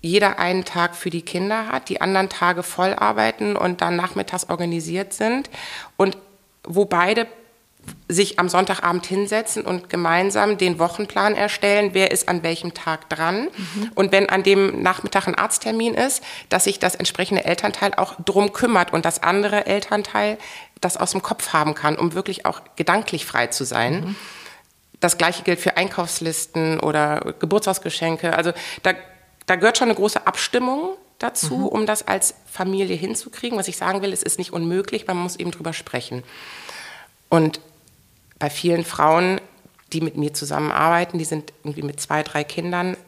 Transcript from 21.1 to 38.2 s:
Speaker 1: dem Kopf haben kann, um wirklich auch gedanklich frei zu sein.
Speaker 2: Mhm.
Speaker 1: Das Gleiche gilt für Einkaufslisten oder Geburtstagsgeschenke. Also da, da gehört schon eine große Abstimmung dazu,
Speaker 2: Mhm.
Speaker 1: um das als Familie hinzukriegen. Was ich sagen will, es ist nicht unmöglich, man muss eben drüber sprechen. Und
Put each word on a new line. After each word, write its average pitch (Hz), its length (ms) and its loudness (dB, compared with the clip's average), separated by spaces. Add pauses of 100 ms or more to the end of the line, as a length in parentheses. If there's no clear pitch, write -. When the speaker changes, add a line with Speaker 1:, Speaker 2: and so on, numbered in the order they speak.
Speaker 1:
dem 190 100 -2
Kopf - 300 -4
haben 151 240 2
kann, 151 220 0
um 165 160 0
wirklich 190 320 -6
auch - 160 -2 (160)
gedanklich 175 480 0
frei 120 220 0
zu - 180 -4
sein. 120 360 0
Speaker 2:
Mhm. 190 140 -6 (880)
Speaker 1:
Das 175 160 2
Gleiche 175 260 0
gilt 175 160 2
für - 160 0
Einkaufslisten 165 1040 -2
oder 151 600 0
Geburtstagsgeschenke. 170 920 0
Also 170 200 0 (300)
da, 185 100 4 (520)
da 185 120 4
gehört 226 200 6
schon 247 120 4
eine 214 60 4
große 202 300 0
Abstimmung 254 680 0 (280)
dazu, - 380 -2
Speaker 2:
Mhm. 196 100 0
Speaker 1:
um 214 180 0
das 214 220 -2
als 196 260 0 (160)
Familie 190 460 -2
hinzukriegen. 220 640 -6
Was 185 80 -4
ich 175 80 -8
sagen 190 260 -2
will, 196 120 -2
es 175 100 -4
ist - 160 -2
nicht - 140 -6
unmöglich, 180 520 -2
man 180 120 -2
muss 175 180 -4
eben 175 160 -6
drüber 160 220 -8
sprechen. - 500 -8 (1040)
Und 160 320 4 (800)